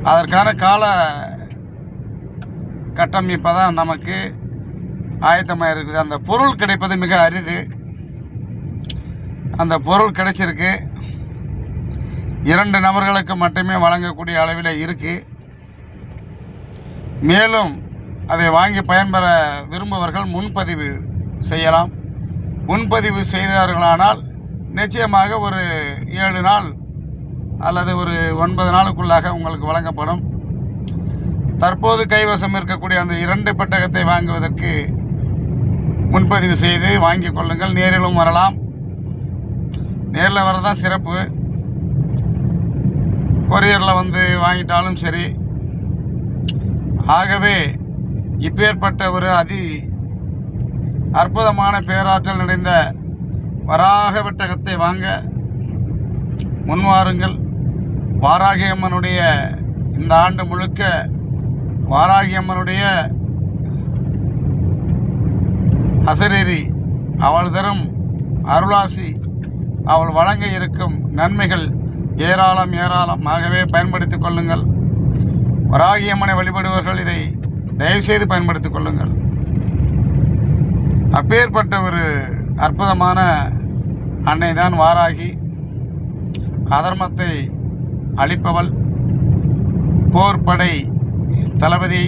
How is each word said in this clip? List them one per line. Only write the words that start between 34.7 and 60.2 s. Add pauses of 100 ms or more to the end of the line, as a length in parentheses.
முன்பதிவு
செய்து
வாங்கிக்
கொள்ளுங்கள்.
நேரிலும்
வரலாம். (1600)
நேர்ல
வரதான்
சிறப்பு. (2250)
கொரியர்ல
வந்து
வாங்கிட்டாலும்
சரி. (1700)
ஆகவே, (640)
இப்பேற்பட்ட
ஒரு
அதி (1300)
அற்புதமான
பேராற்றல்
நிறைந்த (720)
வராக
பெட்டகத்தை
வாங்க (1400)
முன்வாருங்கள். (760)
வாராகி
அம்மனுடைய (500)
இந்த
ஆண்டு